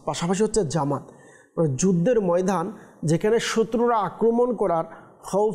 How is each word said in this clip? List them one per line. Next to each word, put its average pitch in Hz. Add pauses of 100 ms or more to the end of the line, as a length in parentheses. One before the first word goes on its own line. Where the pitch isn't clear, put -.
পাশাপাশি 175
হচ্ছে 214
জামাত। 143 (540)
মানে 156
যুদ্ধের 190
ময়দান 185 (320)
যেখানে 214
শত্রুরা 226
আক্রমণ 233
করার 170 (380)
খৌফ 208